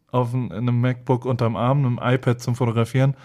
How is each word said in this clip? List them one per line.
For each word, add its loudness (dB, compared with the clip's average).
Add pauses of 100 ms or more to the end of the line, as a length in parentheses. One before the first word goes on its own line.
(120)
auf 0
ein, -4
in -10
einem 0
MacBook 0
unterm 0
Arm, 2
einem 0
iPad 0
zum -4
Fotografieren, 0 (100)